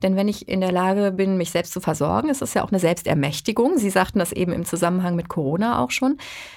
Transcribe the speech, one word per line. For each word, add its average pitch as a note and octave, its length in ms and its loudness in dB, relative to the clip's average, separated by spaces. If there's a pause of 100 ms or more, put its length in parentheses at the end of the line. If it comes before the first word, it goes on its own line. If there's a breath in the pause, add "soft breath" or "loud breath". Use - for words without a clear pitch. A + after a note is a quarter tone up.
Denn F#3+ 120 2
wenn G3+ 140 2
ich - 180 -6
in F#3 140 -2
der F#3 100 0
Lage F#3+ 400 2
bin, F#3+ 260 2
mich E3+ 140 0
selbst E3+ 220 -2
zu F#3 80 -6
versorgen, F3 480 0
ist C#4 140 -2
es - 120 -6
ja G3+ 80 2
auch - 80 -2
eine G3 80 2
Selbstermächtigung. F3 1000 0
Sie G3+ 120 2
sagten F#3+ 300 2
das E3+ 100 0
eben F3 220 -2
im E3+ 120 -2
Zusammenhang F3 520 0
mit E3+ 120 -4
Corona F3+ 540 0
auch B3+ 80 -2
schon. C4+ 280 0 (380 loud breath)